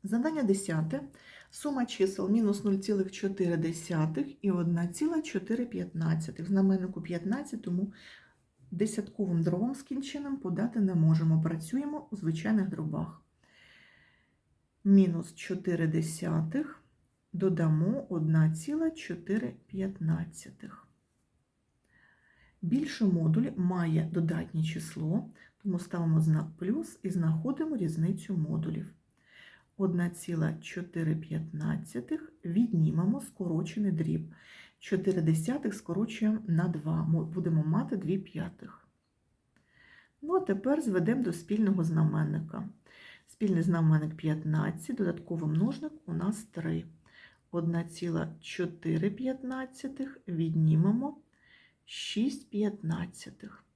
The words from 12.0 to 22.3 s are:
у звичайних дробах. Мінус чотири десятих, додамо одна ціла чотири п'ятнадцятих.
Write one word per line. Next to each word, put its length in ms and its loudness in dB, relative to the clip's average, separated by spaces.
у 60 -6
звичайних 520 0
дробах. 500 -6
Мінус 500 6
чотири 520 0
десятих, 960 0
додамо 760 2
одна 440 4
ціла 380 -2
чотири 640 -6
п'ятнадцятих. 1200 -6